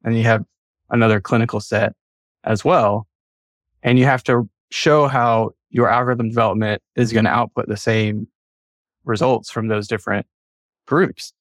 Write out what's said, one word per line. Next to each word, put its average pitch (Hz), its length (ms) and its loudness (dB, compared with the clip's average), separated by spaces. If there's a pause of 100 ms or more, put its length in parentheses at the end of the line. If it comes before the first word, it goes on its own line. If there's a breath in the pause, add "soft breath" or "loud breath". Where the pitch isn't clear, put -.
and 117 140 -2
you 113 60 0
have 113 200 2 (460)
another 113 320 2
clinical 113 400 -2
set 107 320 -2 (520)
as 110 200 -2
well. 113 420 2 (760)
And 123 160 4
you 127 80 4
have 135 180 0
to 120 240 0 (220)
show 151 360 2
how 120 440 0 (200)
your 120 180 2
algorithm 120 420 0
development 107 500 0 (160)
is 117 160 0
gonna 110 160 2
output 117 400 -4
the 107 80 -4
same 107 500 -2 (760)
results 117 460 -2
from 113 180 -6
those 104 180 -4
different 104 400 -6 (600)
groups. - 540 -4